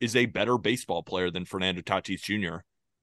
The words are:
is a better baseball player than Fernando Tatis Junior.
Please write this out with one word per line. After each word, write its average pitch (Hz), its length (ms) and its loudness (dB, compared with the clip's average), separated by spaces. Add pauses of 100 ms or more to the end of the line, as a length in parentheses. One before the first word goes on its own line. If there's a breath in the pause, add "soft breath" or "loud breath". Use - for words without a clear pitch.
is 120 160 2
a 123 100 6
better 113 320 2
baseball 104 440 0
player 90 280 0
than 90 140 -4
Fernando 92 380 -2
Tatis 95 400 -2
Junior. 92 420 -4 (380)